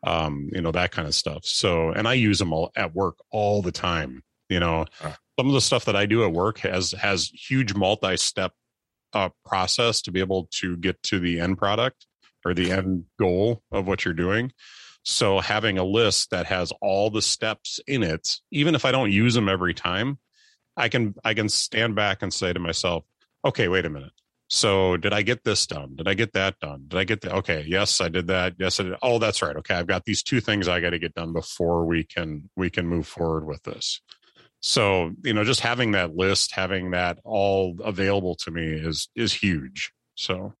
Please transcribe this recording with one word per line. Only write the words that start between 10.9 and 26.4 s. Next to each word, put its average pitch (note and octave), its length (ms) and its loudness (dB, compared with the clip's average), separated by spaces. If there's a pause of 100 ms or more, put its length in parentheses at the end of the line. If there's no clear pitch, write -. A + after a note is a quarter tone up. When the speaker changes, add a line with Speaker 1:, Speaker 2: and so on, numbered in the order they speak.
Speaker 1:
to G2 160 0
the F2 220 0
end F2+ 160 0
product G#2+ 480 0 (400)
or F2 80 0
the F2+ 180 0
end F#2 340 0 (140)
goal G#2 520 2
of G2 160 -2
what F#2+ 180 -2
you're E2+ 80 -2
doing. G2 400 0 (500)
So G2 360 2
having G#2+ 380 0
a F#2 60 2
list G2+ 460 2
that F2 180 -2
has F2+ 240 -2 (100)
all G2+ 280 2
the G#2+ 120 -2
steps - 680 -4
in C3+ 160 0
it, D#2+ 340 -2 (140)
even D3+ 240 2
if - 100 0
I C3 60 4
don't B2+ 200 2
use A2 220 4
them A2 160 2
every F2+ 240 0
time, G#2+ 460 -4 (580)
I A#2 120 2
can, A2 260 2 (100)
I A2 80 2
can G#2 160 0
stand A2+ 460 0
back G2+ 260 0
and F#2+ 120 -4
say F2+ 200 0
to E2+ 60 -2
myself, E2+ 460 -2 (400)
"Okay, G#2+ 240 2
wait F2+ 160 2
a D#2+ 40 -2
minute. C#2+ 220 -10 (380)
So F#2+ 480 4
did G2 160 0
I G#2 100 2
get A2+ 200 -2
this G#2 220 2
done? C#2 300 -10
Did E2 120 -4
I G2 60 2
get G#2 200 0
that F#2+ 260 0